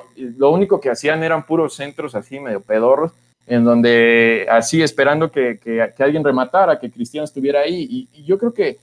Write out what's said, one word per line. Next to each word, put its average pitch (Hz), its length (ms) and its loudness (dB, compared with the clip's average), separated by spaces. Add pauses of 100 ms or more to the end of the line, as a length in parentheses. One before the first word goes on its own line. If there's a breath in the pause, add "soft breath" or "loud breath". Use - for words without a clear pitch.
(160)
lo 131 360 0
único 190 300 2
que 135 80 -4
hacían 151 340 -2
eran 160 220 -2
puros 156 300 -2
centros 143 400 -10
así 135 240 -10
medio 113 220 -8
pedorros, 127 520 2 (340)
en 120 160 2
donde 117 840 4
así 117 320 2
esperando 147 500 0
que, 120 300 -2
que, 113 340 -4
que 135 80 -2
alguien 151 200 0
rematara, 143 560 0
que 123 120 -12
Cristiano 147 340 -10
estuviera 143 360 -2
ahí. 165 280 -4
Y, - 300 -12
y 147 60 -20
yo 185 120 0
creo 233 160 -4
que 170 300 -4